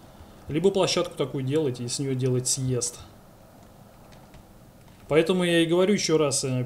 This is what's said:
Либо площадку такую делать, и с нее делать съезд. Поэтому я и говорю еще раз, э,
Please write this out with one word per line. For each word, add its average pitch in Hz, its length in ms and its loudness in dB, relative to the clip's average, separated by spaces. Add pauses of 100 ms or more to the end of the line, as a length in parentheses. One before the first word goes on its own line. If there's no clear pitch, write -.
(480)
Либо 165 240 2
площадку 180 460 0
такую 139 260 -4
делать, 131 380 -2
и 120 60 -6
с - 120 -6
нее 135 160 -2
делать 127 320 0
съезд. 127 520 -4 (2000)
Поэтому 170 360 2
я 170 180 4
и 165 40 2
говорю 185 280 2
еще 160 240 2
раз, 143 260 0
э, 127 220 -2